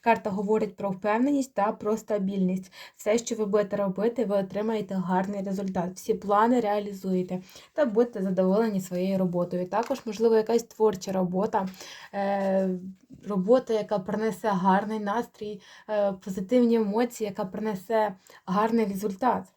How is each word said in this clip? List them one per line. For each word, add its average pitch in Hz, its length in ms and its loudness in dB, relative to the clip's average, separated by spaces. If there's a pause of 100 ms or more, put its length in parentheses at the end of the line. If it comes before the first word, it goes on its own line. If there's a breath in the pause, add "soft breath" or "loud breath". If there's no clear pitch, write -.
Карта 220 280 2
говорить 208 460 0
про 196 160 -4
впевненість 254 600 0
та 202 180 2
про 214 260 -2
стабільність. 190 720 -2 (240 loud breath)
Все, 220 220 0
що 233 180 -2
ви 214 100 -2
будете 202 320 0
робити, 202 480 0
ви 196 120 0
отримаєте 202 580 -2
гарний 190 480 -2
результат. 190 520 -4
Всі - 180 -2
плани 214 460 4
реалізуєте 190 840 -2 (320 loud breath)
та 302 120 2
будете 226 360 0
задоволені 190 600 2
своєю 185 360 -2
роботою. 180 500 0
Також, 233 380 -2
можливо, 226 300 2
якась 226 280 2
творча 202 480 0
робота, 190 560 0 (460 loud breath)
е, 196 560 0 (580)
робота, 214 460 2
яка 208 260 0
принесе 214 500 -2
гарний 196 500 2
настрій, 208 640 -6 (280 loud breath)
е, 208 220 2
позитивні 214 640 2
емоції, 220 540 0
яка 196 160 -6
принесе 208 720 -2 (300 loud breath)
гарний 220 400 2
результат 196 580 -2 (140)